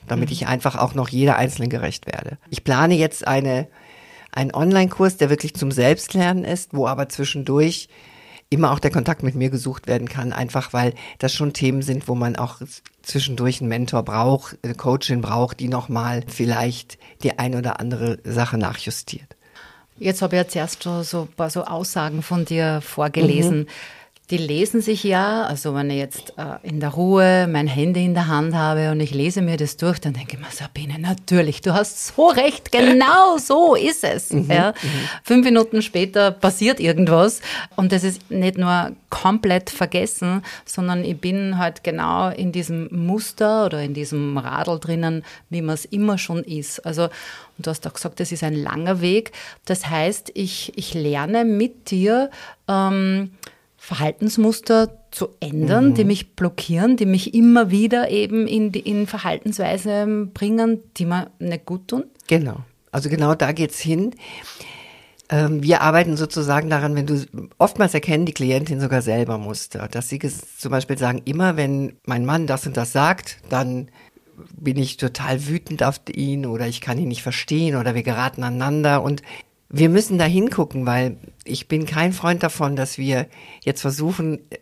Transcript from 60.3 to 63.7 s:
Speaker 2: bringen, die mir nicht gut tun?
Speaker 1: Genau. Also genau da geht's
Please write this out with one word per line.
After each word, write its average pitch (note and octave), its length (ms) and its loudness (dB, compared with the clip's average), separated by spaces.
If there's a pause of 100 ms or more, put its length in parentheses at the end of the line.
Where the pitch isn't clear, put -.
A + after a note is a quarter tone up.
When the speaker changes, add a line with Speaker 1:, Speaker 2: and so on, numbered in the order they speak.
Speaker 2:
bringen, A3+ 460 2 (180)
die F3 80 -2
mir F3 340 -2
nicht E3+ 260 -6
gut F#3 220 -8
tun? C4 160 -4 (240)
Speaker 1:
Genau. D3+ 300 2 (340)
Also C#3 180 -4
genau D3+ 260 2
da D3 180 0
geht's D#3 260 -4